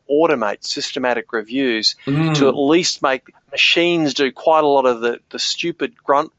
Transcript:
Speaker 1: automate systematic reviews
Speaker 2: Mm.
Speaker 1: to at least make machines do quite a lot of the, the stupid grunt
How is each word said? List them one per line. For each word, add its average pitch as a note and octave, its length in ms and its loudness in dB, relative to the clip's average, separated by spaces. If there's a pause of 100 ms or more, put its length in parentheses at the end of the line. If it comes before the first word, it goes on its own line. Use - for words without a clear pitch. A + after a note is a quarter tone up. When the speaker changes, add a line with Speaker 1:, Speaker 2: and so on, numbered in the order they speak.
(100)
Speaker 1:
automate C#3 540 0
systematic B2 680 -4
reviews A2+ 640 -2 (120)
Speaker 2:
Mm. D#3 320 0
Speaker 1:
to C#3 100 2
at - 80 0
least D3+ 460 0
make C3 300 -4 (200)
machines E3+ 640 0
do C3 180 0
quite D#3 320 2
a - 20 4
lot C#3 200 4
of A#2+ 140 0
the, A#2+ 200 -2 (100)
the B2 80 -12
stupid - 640 -6
grunt C#3+ 360 0